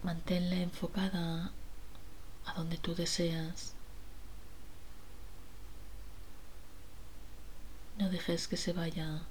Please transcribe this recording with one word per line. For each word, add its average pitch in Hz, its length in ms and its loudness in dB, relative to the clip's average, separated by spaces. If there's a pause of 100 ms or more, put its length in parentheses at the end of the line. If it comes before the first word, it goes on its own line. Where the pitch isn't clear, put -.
Manténla 175 540 4
enfocada 175 920 2 (920)
a - 80 -2
donde 165 240 2
tú - 160 2
deseas. 165 800 2 (4000)
No 196 120 6
dejes 170 380 2
que 202 100 2
se - 160 2
vaya. 165 580 2